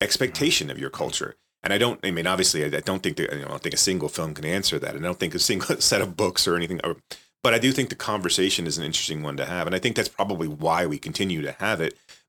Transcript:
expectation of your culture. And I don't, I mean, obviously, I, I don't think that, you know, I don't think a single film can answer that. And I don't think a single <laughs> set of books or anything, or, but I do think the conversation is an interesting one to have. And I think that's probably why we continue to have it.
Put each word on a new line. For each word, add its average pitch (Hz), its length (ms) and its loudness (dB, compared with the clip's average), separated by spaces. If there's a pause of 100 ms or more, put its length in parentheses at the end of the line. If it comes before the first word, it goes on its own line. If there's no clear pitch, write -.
expectation 123 680 2
of - 80 -8
your 69 120 -6
culture. - 460 -4 (260)
And 98 100 0
I 101 60 2
don't, 120 260 2
I 98 60 2
mean, 85 160 -2
obviously, 90 360 2
I, 73 140 0
I 73 40 0
don't 95 220 -2
think 80 140 -2
that, 80 160 -2
you 73 80 -6
know, 69 60 -8
I - 20 -10
don't 71 140 -8
think 85 120 -2
a - 40 0
single 87 300 2
film 78 260 -4
can 76 100 -10
answer 80 340 0
that. 71 160 -4
And 73 100 -6
I 90 40 0
don't 90 100 -4
think 85 160 -2
a 90 40 -2
single 104 380 0
<laughs> - 40 -4
set 101 200 4
of 95 160 -2
books 95 300 2
or 87 100 4
anything, 85 280 -2
or, 82 120 -2 (460)
but 120 120 6
I 117 40 4
do 131 140 4
think 131 160 2
the - 80 -6
conversation 95 680 0
is 78 120 -2
an 82 60 -4
interesting 78 380 -2
one 71 160 -4
to 69 80 -2
have. 85 200 -2
And 87 80 0
I 92 40 0
think 110 180 0
that's 113 120 0
probably 95 400 -2
why 82 380 2
we 76 120 -2
continue 82 440 -2
to 69 100 -6
have 98 280 -2
it. 80 160 -2 (320)